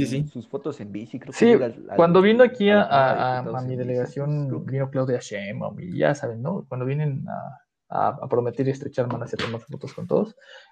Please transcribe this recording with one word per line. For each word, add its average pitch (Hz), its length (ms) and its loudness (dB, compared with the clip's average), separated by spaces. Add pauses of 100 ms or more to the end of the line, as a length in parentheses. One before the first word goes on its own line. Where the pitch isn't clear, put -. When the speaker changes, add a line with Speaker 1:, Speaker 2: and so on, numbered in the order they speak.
Speaker 1:
sí, 127 120 -4
Speaker 2:
con 147 80 -2
Speaker 1:
sí. 147 60 -16
Speaker 2:
sus 117 160 -12
fotos 139 320 -8
en 104 100 -12
bici, 107 280 -10
creo - 140 -14
que - 60 -12
Speaker 3:
Sí, 220 80 6
Speaker 2:
llega 202 200 6
al, - 220 -10
al, - 80 -8
Speaker 3:
cuando 170 240 8
vino 220 220 8
aquí 233 260 4
Speaker 2:
a 202 60 6
la 208 80 6
Speaker 3:
a, - 60 0
Speaker 2:
Cámara 135 260 4
de 110 60 -2
Speaker 3:
a, 127 180 0
a, - 0 -
Speaker 2:
Diputados 123 200 -6
Speaker 3:
a 127 80 -6
mi 127 60 -6
Speaker 2:
en 127 60 -4
bici, 123 100 -4
Speaker 3:
delegación, 127 420 -4
Speaker 2:
entonces 147 200 -2
creo 151 160 -6
que 123 60 -6
Speaker 3:
vino 135 180 -2
Claudia 131 300 0
Sheinbaum 104 600 -8
y 180 160 -10
ya 147 200 4
saben, 117 260 -8
¿no? 170 260 -6
Cuando 127 160 -6
vienen 139 440 -2
a, - 320 -12 (300)
a, 104 180 0
a 127 200 -6
prometer 120 380 -2
y 131 60 2
estrechar 127 340 -6
manos 123 260 -8
y 110 80 -6
a - 60 -6
tomarse 113 240 -10
fotos 135 240 -14
con 175 140 -12
todos. 208 260 0 (380)